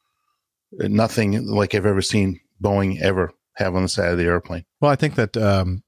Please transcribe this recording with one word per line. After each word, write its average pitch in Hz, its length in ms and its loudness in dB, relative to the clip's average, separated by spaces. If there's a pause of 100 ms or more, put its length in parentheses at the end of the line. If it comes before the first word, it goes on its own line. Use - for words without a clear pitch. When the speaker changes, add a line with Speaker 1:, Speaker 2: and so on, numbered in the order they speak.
(720)
Speaker 1:
nothing 107 720 0
like 104 280 0
I've 98 120 0
ever 98 160 2
seen 95 400 0 (200)
Boeing 98 400 0
ever 92 300 0 (220)
have 92 220 -2
on 92 80 0
the 92 40 -2
side 87 240 -2
of 87 60 0
the 85 80 0
airplane. 87 400 -2 (160)
Speaker 2:
Well, 147 100 2
I 139 60 0
think 151 180 -2
that, 113 220 -2
um, 98 500 0